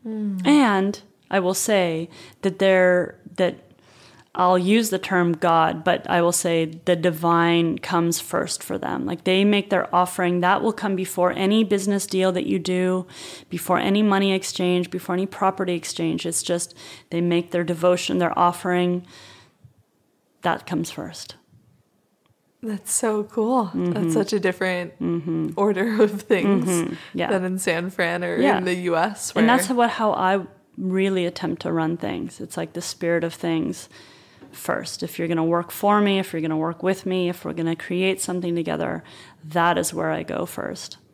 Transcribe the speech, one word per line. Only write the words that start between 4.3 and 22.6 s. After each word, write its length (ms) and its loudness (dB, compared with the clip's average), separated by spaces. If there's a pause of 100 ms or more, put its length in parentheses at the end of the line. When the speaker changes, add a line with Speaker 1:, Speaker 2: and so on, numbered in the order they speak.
Speaker 2:
I'll 240 4
use 320 4
the 80 -2
term 340 2
God, 500 2
but 240 0
I 140 2
will 100 4
say 340 0 (200)
the 100 4
divine 840 2
comes 400 0
first 420 -4
for 160 -6
them. 300 -4
Like, 160 -6
they 200 4
make 280 2
their 220 0
offering, 480 2
that 200 2
will 100 0
come 240 -4
before 360 0
any 320 2
business 420 0
deal 280 0
that 120 -2
you 140 0
do, 480 0 (420)
before 300 -2
any 240 2
money 300 2
exchange, 580 -2
before 240 -6
any 100 -2
property 480 -2
exchange. 540 -4
It's 160 -4
just, 320 -4 (340)
they 120 -2
make 280 0
their 140 -2
devotion, 560 0
their 180 0
offering, 680 2 (1400)
that 240 -2
comes 240 -4
first. 440 -14 (1300)